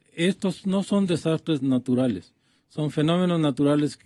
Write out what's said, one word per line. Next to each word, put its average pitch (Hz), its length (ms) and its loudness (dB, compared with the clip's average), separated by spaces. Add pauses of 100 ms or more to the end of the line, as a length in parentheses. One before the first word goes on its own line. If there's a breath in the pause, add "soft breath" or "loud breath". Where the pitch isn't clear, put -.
(140)
estos 185 520 -4
no 190 180 0
son 202 220 2
desastres 160 560 -2
naturales, 127 720 0 (340)
son 151 240 -6
fenómenos 170 480 2
naturales 147 680 0